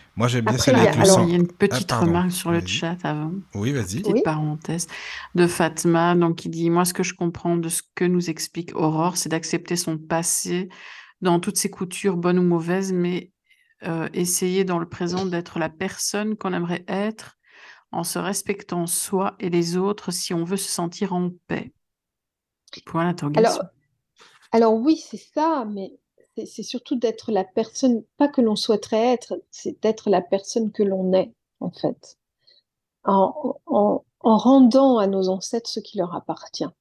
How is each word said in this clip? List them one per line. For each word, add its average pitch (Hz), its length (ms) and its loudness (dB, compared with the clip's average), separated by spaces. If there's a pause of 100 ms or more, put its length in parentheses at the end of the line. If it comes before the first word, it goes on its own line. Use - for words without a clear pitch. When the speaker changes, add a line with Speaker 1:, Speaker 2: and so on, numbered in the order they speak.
(180)
Speaker 1:
moi, 113 100 2
j'aime 120 160 0
bien 110 120 2
Speaker 2:
Après, 127 100 0
Speaker 1:
celle - 100 6
Speaker 2:
il - 80 8
y - 40 8
Speaker 1:
avec - 80 2
Speaker 2:
a, - 20 -2
Speaker 1:
le - 60 4
Speaker 2:
alors, 190 120 10
Speaker 1:
sang. 180 100 6
Speaker 3:
Il 170 40 2
y 175 40 0
a 180 40 2
une 175 120 2
Speaker 1:
Ah, - 80 -20
Speaker 3:
petite 190 300 0
Speaker 1:
pardon. 131 200 2
Speaker 3:
remarque 180 260 2
sur 170 180 -4
le 170 80 2
Speaker 1:
Vas-y. 175 80 -6
Speaker 3:
chat 175 360 -4
avant. 151 280 -4 (240)
Speaker 1:
Oui, 107 160 -2
vas-y. 113 300 -4
Speaker 3:
Petite 214 60 -4
Speaker 2:
Oui. 214 160 2
Speaker 3:
parenthèse 156 640 -4 (480)
de 175 120 6
Fatma, 170 680 2
donc, 170 200 4
qui 170 140 -10
dit, « 165 200 0
Moi, 175 140 4
ce 180 100 0
que - 80 -2
je 180 140 -4
comprends 170 400 -2
de 165 140 -2
ce - 120 -6 (140)
que 180 80 -2
nous 175 260 2
explique 170 460 -8
Aurore, 160 400 0
c'est 170 140 -4
d'accepter 165 480 -4
son 160 200 -4
passé 170 720 -2 (540)
dans 175 180 2
toutes 196 160 -4
ses 202 140 -2
coutures, 185 480 -4
bonnes 180 220 2
ou 180 40 4
mauvaises, 175 480 0
mais, 175 400 -2 (520)
euh, 165 300 -4
essayer 185 520 0
dans 175 140 -2
le 165 100 -6
présent 180 360 -4
d'être 175 340 -6
la 160 100 -2
personne 202 680 -6
qu'on 190 160 -6
aimerait 175 380 -4
être 208 480 -6 (560)
en 170 100 -4
se 175 160 -6
respectant 180 680 -4
soi 196 520 -2
et 185 100 -4
les 170 280 0
autres 196 340 -2
si 180 220 -6
on 170 100 -2
veut 190 140 -4
se 196 120 -6
sentir 185 440 -4
en 180 180 -2 (160)
paix. » - 240 -6 (1120)
Point 165 200 0
d'interrogation. 170 560 2
Speaker 2:
Alors... 180 80 -10 (840)
alors 226 220 6
oui, 285 240 2
c'est - 180 -14
ça, 302 580 -2
mais 196 200 -10 (440)
c'est, 214 80 -8
c'est 214 180 -12
surtout - 320 -6
d'être 226 380 -2
la 190 100 2
personne, 226 600 0 (120)
pas 285 140 4
que 285 100 -2
l'on 220 160 4
souhaiterait 220 580 2
être, 233 200 -6 (180)
c'est - 300 -10
d'être 214 280 0
la 180 120 4
personne 208 500 -2
que - 100 0
l'on 190 300 0
est, 190 220 2 (260)
en 180 120 -6
fait. - 460 -6 (840)
En, 196 600 0
en, 208 400 2 (160)
en 220 160 6
rendant 262 600 6
à 196 100 2
nos 190 200 0
ancêtres 190 420 -4
ce 214 120 -8
qui - 160 -14
leur 170 180 -4
appartient. - 540 -8 (120)